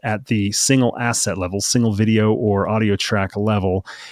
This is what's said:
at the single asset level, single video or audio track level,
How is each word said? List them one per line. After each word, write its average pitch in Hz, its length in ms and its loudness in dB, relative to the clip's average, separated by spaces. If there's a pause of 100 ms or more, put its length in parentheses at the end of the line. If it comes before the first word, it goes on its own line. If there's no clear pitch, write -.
at 107 240 -6
the 101 240 0
single 131 460 2
asset 117 400 -2
level, 95 240 -4
single 113 320 0
video 107 400 4
or 101 340 0
audio 107 280 0
track 98 400 -2
level, 101 500 0 (260)